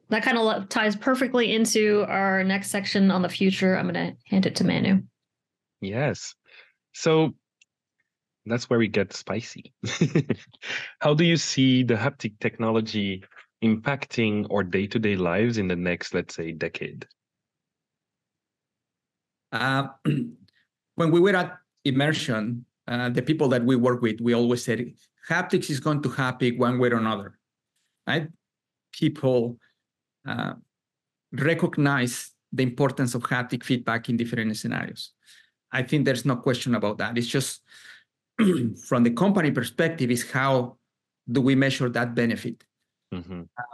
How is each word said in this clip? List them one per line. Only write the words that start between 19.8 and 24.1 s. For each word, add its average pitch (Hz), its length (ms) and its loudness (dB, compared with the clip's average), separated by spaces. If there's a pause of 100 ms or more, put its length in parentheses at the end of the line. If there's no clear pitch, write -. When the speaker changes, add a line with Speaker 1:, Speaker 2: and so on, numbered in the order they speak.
Speaker 3:
<clears throat> - 1000 -6
when 165 160 2
we 170 100 6
were 196 160 6
at 175 200 -2 (280)
Immersion, 127 800 0 (220)
uh, 123 220 -4
the 123 140 0
people 151 260 2
that 127 160 2
we 131 120 4
work 123 260 2
with, 113 180 0